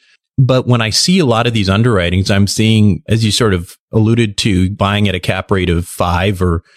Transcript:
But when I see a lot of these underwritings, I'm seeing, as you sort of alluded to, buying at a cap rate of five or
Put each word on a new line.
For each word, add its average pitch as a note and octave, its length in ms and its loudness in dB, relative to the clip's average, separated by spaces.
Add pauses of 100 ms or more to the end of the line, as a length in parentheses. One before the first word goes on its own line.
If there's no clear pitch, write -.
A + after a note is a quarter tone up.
(380)
But C3 300 0
when B2 120 2
I A2 100 -2
see F3+ 300 0
a E3 60 0
lot A#2 220 0
of A#2+ 60 0
these G2+ 160 0
underwritings, F#2+ 640 0
I'm G2 160 2
seeing, G#2+ 600 2
as A2+ 160 0
you G#2+ 60 0
sort G#2+ 220 0
of F2 240 -6 (140)
alluded A2+ 460 0
to, F#2 320 0
buying G2+ 400 0
at F#2 60 -2
a F2+ 40 -6
cap F#2+ 320 -6
rate F#2 180 0
of E2+ 160 0
five F2+ 560 -2
or E2+ 220 0 (140)